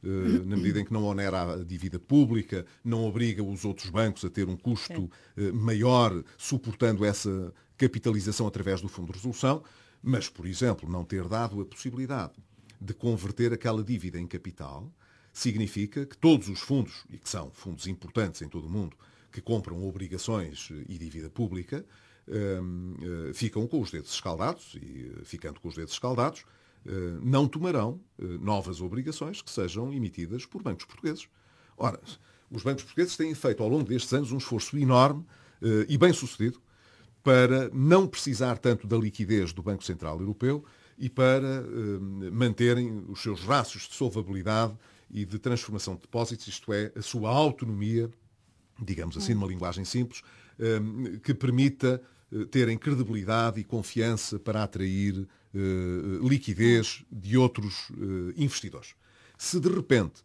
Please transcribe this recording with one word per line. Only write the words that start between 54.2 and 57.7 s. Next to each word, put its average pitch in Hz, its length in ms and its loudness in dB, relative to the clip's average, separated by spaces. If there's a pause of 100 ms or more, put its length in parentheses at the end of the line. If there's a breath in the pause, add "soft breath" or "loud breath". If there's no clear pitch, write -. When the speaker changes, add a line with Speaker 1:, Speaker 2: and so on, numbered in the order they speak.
Speaker 1:
para 107 260 0
atrair, 95 640 0 (260 soft breath)
eh, 98 40 -2 (640)
liquidez 117 920 4
de 104 240 0
outros, 123 560 2